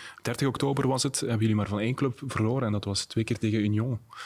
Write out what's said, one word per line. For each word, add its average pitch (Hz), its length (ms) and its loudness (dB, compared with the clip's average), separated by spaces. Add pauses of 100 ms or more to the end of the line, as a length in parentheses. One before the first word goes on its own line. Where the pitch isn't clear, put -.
(220)
dertig 127 260 0
oktober 139 400 0
was 131 140 2
het, - 180 -2
hebben 117 200 0
jullie 110 140 4
maar 104 140 2
van 101 120 0
één 117 140 0
club 135 320 -2
verloren 120 400 0
en 104 60 0
dat 104 120 -2
was 101 200 -2
twee 113 200 -2
keer 113 140 -2
tegen 110 220 2
Union. 107 380 0 (280)